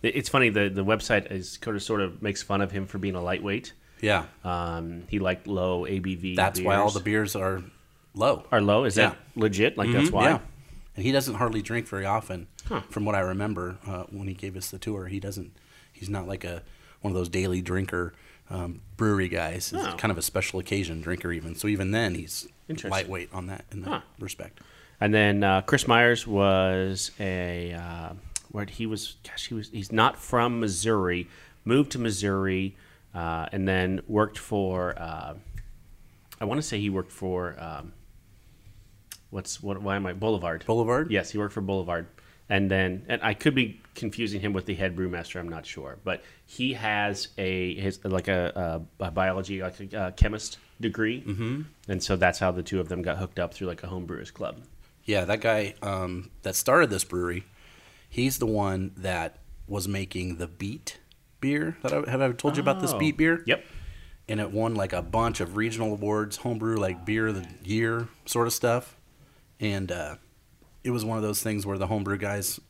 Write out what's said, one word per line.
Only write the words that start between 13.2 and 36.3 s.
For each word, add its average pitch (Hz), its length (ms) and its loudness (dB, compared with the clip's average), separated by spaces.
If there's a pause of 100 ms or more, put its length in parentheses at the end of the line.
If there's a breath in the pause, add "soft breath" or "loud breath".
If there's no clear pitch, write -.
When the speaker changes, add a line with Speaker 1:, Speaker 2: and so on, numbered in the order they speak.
Speaker 2:
remember, 92 680 -2
uh, 92 240 -6
when 98 180 -8
he 92 60 -6
gave 95 220 -8
us 92 140 -8
the 98 80 -12
tour, 98 280 -6
he 98 140 -6
doesn't, 98 320 -8 (400 soft breath)
he's 98 180 -10
not 95 180 -4
like 95 160 -6
a, 87 180 -6 (380 soft breath)
one 101 120 -2
of - 20 0
those 90 140 2
daily 92 340 2
drinker, 90 520 0 (360 soft breath)
um, 90 300 -6 (160)
brewery 101 320 4
guys. 87 420 -2
He's 370 100 -2
Speaker 1:
Oh. - 160 -2
Speaker 2:
kind 110 140 0
of 85 80 0
a 80 40 -2
special - 360 -2
occasion 85 420 -2
drinker 85 320 -4
even. 82 220 -6
So - 140 -2
even 98 240 2
then, 107 220 2
he's - 340 -8 (200)
Speaker 1:
Interesting. 101 220 -6
Speaker 2:
lightweight 92 420 -2
on 92 160 -8
that, 98 220 -10
in 92 120 -10
that - 80 -8
Speaker 1:
Huh. - 100 -4 (180)
Speaker 2:
respect. 90 420 -12 (400 loud breath)
Speaker 1:
And 104 140 4
then, 104 300 6
uh, 95 160 6
Chris - 260 2
Myers 120 400 6
was 95 960 2
a, 87 520 -4
uh, 85 420 -10 (360)
where 104 140 -4
he 113 200 -6
was, 107 380 -6
gosh, - 240 -10
he 120 80 -8
was, 107 160 -8
he's 98 220 -8
not 113 260 6
from 120 400 2
Missouri, 95 680 2 (360 loud breath)
moved 139 280 4
to 127 80 -4
Missouri, 98 720 0 (400 soft breath)
uh, 82 380 -2
and 98 160 0
then 92 400 2
worked 107 300 2
for, 92 600 -2
uh, 80 360 -8 (1080)